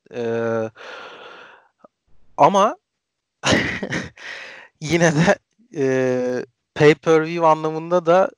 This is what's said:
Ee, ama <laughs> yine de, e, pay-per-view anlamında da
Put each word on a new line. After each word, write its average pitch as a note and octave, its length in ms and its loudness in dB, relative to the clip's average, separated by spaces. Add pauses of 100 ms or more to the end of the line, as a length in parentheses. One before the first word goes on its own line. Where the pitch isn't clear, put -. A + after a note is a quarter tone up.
(140)
Ee, A#2 560 -4 (1700)
ama G3+ 400 4 (680)
<laughs> - 120 0 (1300)
yine D#3+ 340 0
de, F3 240 2 (360)
e, B2+ 680 -2 (300)
pay-per-view D#3+ 720 4
anlamında D#3+ 580 0
da F3+ 320 4